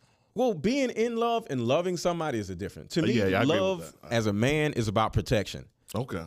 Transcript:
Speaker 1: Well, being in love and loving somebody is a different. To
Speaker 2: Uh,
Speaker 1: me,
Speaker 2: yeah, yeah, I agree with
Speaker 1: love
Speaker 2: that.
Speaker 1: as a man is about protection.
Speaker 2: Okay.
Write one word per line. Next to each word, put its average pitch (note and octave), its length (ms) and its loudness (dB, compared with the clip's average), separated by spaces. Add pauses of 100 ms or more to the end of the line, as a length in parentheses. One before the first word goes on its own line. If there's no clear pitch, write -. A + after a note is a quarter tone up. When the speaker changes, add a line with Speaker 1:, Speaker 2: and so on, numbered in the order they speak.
(340)
Speaker 1:
Well, A3+ 200 2
being A#3 360 2
in A#3 260 -2
love A#3 340 0
and B2+ 160 -2
loving F3 300 2
somebody D#3+ 420 -2
is G2+ 120 -4
a F#2+ 40 -8
different. - 360 -10
To E3+ 100 0
Speaker 2:
Uh, D3+ 60 2
Speaker 1:
me, - 60 4
Speaker 2:
yeah, G#2+ 140 4
yeah, F#2+ 140 4
I - 20 4
agree C#3+ 120 4
with F#3+ 60 2
Speaker 1:
love F3+ 420 -2
Speaker 2:
that. - 100 -16
Speaker 1:
as A#2 140 2
a G#2 60 4
man C#3+ 420 2
is A2+ 120 0
about G#2+ 260 0
protection. G2+ 520 -2 (300)
Speaker 2:
Okay. G#2+ 320 -4